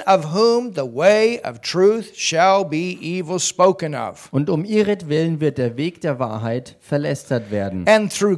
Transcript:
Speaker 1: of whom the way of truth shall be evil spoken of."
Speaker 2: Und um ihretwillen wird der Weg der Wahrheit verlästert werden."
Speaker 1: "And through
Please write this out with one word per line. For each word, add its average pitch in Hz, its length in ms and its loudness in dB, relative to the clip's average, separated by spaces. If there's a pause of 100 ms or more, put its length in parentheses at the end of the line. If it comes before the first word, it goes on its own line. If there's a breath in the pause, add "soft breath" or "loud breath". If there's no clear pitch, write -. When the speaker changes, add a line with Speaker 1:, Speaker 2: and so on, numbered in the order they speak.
Speaker 1:
of 156 260 2
whom 233 400 2
the 160 100 -4
way 208 640 2
of 117 140 -8
truth 202 560 2
shall 190 480 2
be 175 380 -4
evil 175 380 -6
spoken 180 540 2
of." 113 380 -8
Speaker 2:
Und 143 180 0
um 165 140 0
ihretwillen 175 760 0
wird 143 160 0
der 120 180 -2
Weg 160 260 -6
der 147 160 -4
Wahrheit 117 600 -6
verlästert 139 720 -4
werden." 98 380 -4
Speaker 1:
"And 214 280 4
through 196 200 2